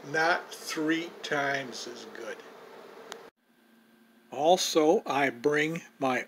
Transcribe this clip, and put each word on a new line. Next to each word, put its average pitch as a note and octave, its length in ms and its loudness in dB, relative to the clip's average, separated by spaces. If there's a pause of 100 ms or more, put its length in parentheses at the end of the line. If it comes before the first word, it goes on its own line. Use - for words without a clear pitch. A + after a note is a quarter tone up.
(100)
not E3 440 2
three E3 560 -2 (120)
times C#3 680 -2
as A2+ 220 -14
good. - 220 -10 (1900)
Also, D#3+ 720 4
I C#3 240 2
bring D3 540 0 (160)
my B2+ 300 0